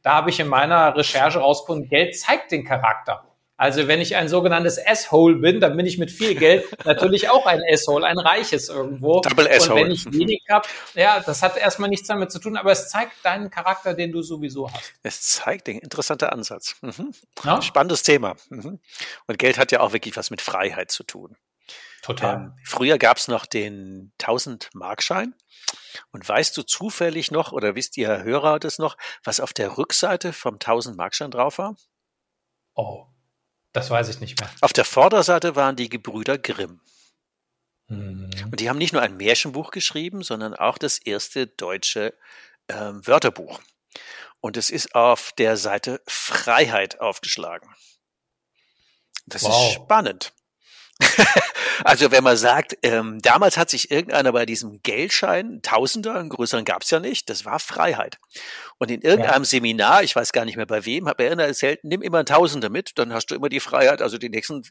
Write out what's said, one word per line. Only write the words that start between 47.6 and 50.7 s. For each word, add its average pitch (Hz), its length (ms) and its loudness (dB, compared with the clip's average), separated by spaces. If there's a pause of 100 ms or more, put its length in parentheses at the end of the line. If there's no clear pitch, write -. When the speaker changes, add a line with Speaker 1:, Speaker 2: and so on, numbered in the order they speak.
Speaker 2:
Das - 220 -4
ist 110 80 4
Speaker 1:
Wow. 120 180 6
Speaker 2:
spannend. - 580 0 (680)